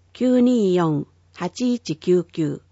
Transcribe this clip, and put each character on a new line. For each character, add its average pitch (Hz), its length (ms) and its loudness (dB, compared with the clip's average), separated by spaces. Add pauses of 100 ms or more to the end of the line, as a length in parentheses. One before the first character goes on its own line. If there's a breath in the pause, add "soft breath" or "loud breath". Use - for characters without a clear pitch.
(120)
九 254 280 0
二 233 340 2
四 160 320 0 (280)
八 247 400 -6
一 170 220 -8
九 180 280 0
九。 151 480 -6